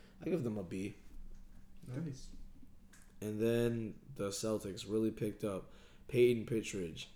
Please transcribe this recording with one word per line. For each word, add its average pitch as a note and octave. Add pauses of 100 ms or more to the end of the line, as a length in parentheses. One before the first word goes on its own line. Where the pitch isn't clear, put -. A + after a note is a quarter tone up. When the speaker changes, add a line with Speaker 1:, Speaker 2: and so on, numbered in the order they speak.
(240)
Speaker 1:
I D#3+
give E3
them A2
a G2
B. F#2+ (880)
Speaker 2:
Nice. C3 (960)
Speaker 1:
And G#2+
then A#2 (240)
the G2+
Celtics G2+
really A2
picked A2
up F#2+ (380)
Peyton B2
Pritchard, G2 (100)